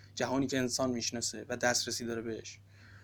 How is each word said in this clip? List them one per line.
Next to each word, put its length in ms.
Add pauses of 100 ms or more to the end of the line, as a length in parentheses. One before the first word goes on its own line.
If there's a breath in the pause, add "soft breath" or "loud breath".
(160 soft breath)
جهانی 320
که 100
انسان 340
میشناسه 580
و 80
دسترسی 480
داره 160
بهش. 380 (440 soft breath)